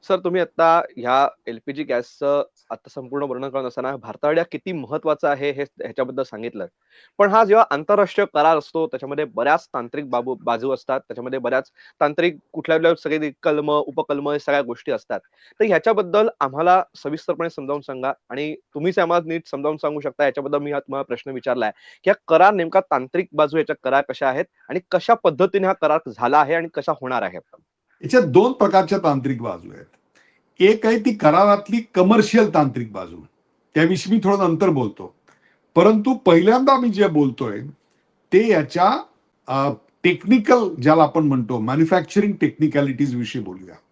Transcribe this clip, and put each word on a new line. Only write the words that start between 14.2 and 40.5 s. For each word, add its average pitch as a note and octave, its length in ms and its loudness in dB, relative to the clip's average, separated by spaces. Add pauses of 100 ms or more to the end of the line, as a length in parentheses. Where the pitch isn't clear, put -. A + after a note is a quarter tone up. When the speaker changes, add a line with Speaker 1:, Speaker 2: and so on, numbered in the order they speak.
Speaker 1:
हे D3 100 -4
सगळ्या C#3+ 220 -2
गोष्टी A#2+ 300 -8
असतात. G#2+ 280 -8 (400)
तर G#3+ 60 2
ह्याच्याबद्दल F#3 640 2 (100)
आम्हाला D#3+ 440 2 (200)
सविस्तरपणे D3+ 460 -6
समजावून D3 320 -8
सांगा C3 320 -6 (160)
आणि D3 260 -8
तुम्हीच F3 440 -6
आम्हाला E3+ 280 0
नीट E3 200 -8
समजावून D3 300 -6
सांगू D3+ 220 -6
शकता, C#3+ 260 -4
याच्याबद्दल C#3+ 340 -4
मी C#3+ 120 -8
हा C#3+ 80 -4
तुम्हाला C#3 240 -8
प्रश्न C3 280 -10
विचारला B2 340 -4
आहे - 380 -10
की F#3 60 0
हा G#3 180 0
करार F3+ 260 6
नेमका F3+ 260 0
तांत्रिक E3 540 -4
बाजू, D3+ 240 0
याच्या D3+ 260 -2
करार C3+ 260 0
कशा C3+ 200 -2
आहेत C#3+ 160 -4 (240)
आणि D#3 100 -4 (120)
कशा F3+ 220 2
पद्धतीने F#3+ 540 0
हा F#3+ 60 2
करार D#3 340 0
झाला A#2+ 320 0
आहे D3 140 2
आणि E3 200 -4
कशा D3 180 -6
होणार B2+ 300 -4
आहे? F2+ 160 -8 (680)
Speaker 2:
याच्यात A#3 200 4
दोन F3+ 280 4
प्रकारच्या F3 460 2
तांत्रिक C3+ 440 -2
बाजू F#2+ 300 -10
आहेत. - 140 -20 (760)
एक G#3+ 260 4
आहे A3+ 140 2
ती A3 140 0
करारातली G3+ 840 2
कमर्शियल G#3 580 4
तांत्रिक B2+ 380 0
बाजू, F2+ 260 -12 (580)
त्याविषयी F3 380 0
मी A3+ 100 4
थोडं G3 200 2
नंतर E3+ 260 2
बोलतो. A2+ 460 -4 (600)
परंतु G#3+ 380 4
पहिल्यांदा A#3 640 4
मी B3 100 0
जे G3 180 2
बोलतोय C3 540 -2 (720)
ते A3 160 4
याच्या, F3+ 540 2 (440)
अ, C3+ 240 -2 (320)
टेक्निकल, G#3 800 2